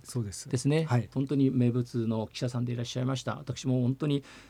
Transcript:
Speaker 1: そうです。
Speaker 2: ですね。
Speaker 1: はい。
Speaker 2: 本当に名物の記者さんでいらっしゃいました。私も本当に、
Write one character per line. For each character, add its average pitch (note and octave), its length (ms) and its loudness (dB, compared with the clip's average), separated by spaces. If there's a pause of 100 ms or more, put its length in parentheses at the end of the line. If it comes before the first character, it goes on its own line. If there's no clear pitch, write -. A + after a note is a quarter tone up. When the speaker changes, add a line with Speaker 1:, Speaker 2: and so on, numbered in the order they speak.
Speaker 1:
そ - 160 -4
う A2+ 40 0
で G2+ 80 -8
す。 - 160 -12
Speaker 2:
で C3 100 0
す C#3 100 0
ね。 D#3+ 160 4
Speaker 1:
は B2 140 2
い。 A2+ 160 -2
Speaker 2:
本 C#3 140 -2
当 D3+ 60 -2
に C3+ 160 4
名 B2 200 4
物 A#2+ 360 0
の A2 260 0
記 - 80 -10
者 B2+ 80 0
さ B2 100 -4
ん A#2+ 60 0
で A#2+ 80 -4
い A#2+ 40 -4
ら A#2+ 60 -4
っ - 20 -4
し - 120 -6
ゃ B2 40 -2
い B2+ 40 0
ま C3 120 -2
し B2+ 60 -6
た。 A2 140 -4
私 C3+ 300 -8
も B2+ 140 2
本 B2 140 2
当 D#3 120 -2
に、 C#3+ 160 2 (280)